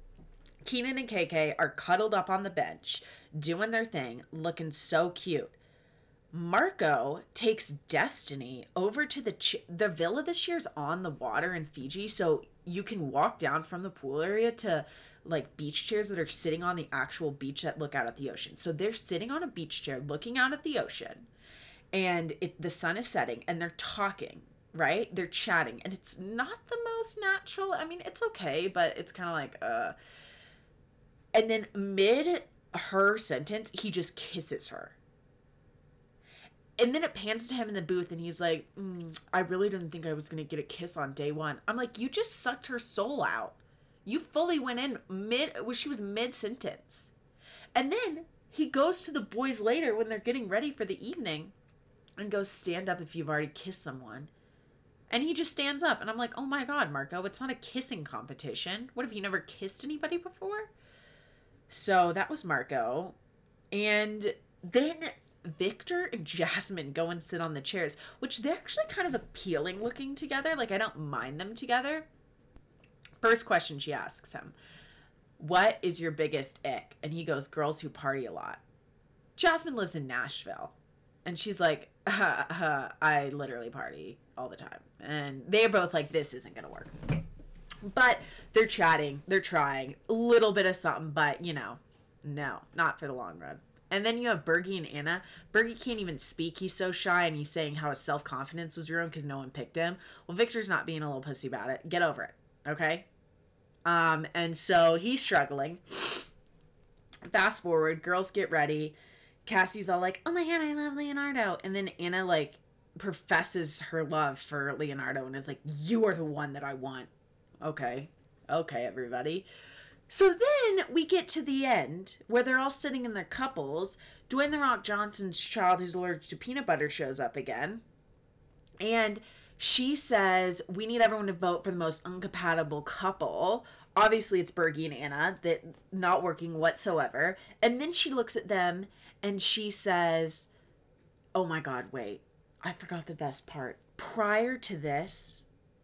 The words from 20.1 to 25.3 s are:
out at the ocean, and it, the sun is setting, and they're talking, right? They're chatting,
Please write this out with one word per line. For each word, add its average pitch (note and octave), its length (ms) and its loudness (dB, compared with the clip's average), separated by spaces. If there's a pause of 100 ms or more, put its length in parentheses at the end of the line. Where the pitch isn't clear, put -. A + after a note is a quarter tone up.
out C4 140 4
at D4 100 -6
the D4 160 -2
ocean, - 480 -6 (640)
and F3 480 0
it, - 220 -6
the E3+ 80 -2
sun E3+ 260 0
is - 120 -4
setting, A#2+ 380 -2
and E3 140 -2
they're E3+ 160 -4
talking, - 640 -4 (300)
right? E3 420 2
They're F3+ 120 0
chatting, D#3+ 580 0